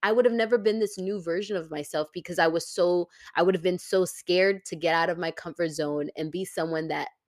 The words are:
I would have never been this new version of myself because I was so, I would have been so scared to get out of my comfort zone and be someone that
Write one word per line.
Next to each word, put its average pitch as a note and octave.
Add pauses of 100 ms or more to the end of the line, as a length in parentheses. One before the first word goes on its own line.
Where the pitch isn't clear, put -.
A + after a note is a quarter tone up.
I G#3
would A#3+
have A#3
never A3+
been G#3
this G3+
new G3
version F#3
of D#3+
myself D3+
because E3+
I E3+
was E3
so, F3 (260)
I -
would F#3
have E3
been F3+
so F#3+
scared F#3+
to -
get D#3+
out E3
of E3+
my E3
comfort D#3+
zone D3
and D#3
be F#3
someone D#3+
that D3+ (200)